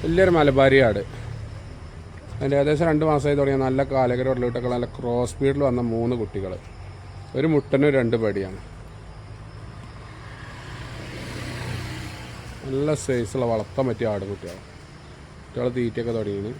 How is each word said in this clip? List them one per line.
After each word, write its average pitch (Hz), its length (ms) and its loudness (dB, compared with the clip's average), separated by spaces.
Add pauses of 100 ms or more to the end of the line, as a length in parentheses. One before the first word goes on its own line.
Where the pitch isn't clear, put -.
(120)
വലിയൊരു 185 240 8
മലബാരി 135 500 8
ആട്. 101 120 4 (1400)
അതിൻ്റെ 139 200 2
ഏകദേശം 147 300 4
രണ്ട് 151 200 4
മാസമായി 143 300 4
തുടങ്ങിയ 139 240 4
നല്ല 131 200 2 (100)
കാലകര 127 400 4
ഉടലോട്ടൊക്കെ 123 400 0
നല്ല 120 140 0 (100)
ക്രോസ് 120 420 0
breed-ിൽ 139 300 2
വന്ന 123 120 2 (120)
മൂന്ന് 120 300 0
കുട്ടികൾ. 95 300 -4 (840)
ഒരു 139 160 2
മുട്ടനും 143 460 4
രണ്ട് 117 260 2
പടിയാണ്. 98 360 -2 (4000)
നല്ല 139 280 2 (100)
സൈസുള്ള 120 480 0
വളർത്താൻ 113 360 0
പറ്റിയ 110 240 0
ആട് 98 200 -4
കുട്ടികൾ. 92 260 -10 (840)
കുട്ടികൾ 123 240 -4 (100)
തീറ്റയൊക്കെ 117 400 -2
തുടങ്ങിയാണ്. 101 420 -4